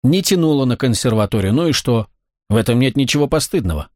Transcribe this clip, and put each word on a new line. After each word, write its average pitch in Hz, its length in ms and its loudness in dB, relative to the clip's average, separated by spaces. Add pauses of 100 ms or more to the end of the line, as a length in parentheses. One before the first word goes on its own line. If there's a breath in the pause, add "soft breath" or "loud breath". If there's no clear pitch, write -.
Не 175 180 2
тянуло 156 440 0
на 123 100 0
консерваторию, 110 760 0
ну 160 160 2
и 151 40 0
что? 117 360 -2 (400)
В 104 60 0
этом 117 240 2
нет 127 180 2
ничего 139 300 0
постыдного. 107 680 -2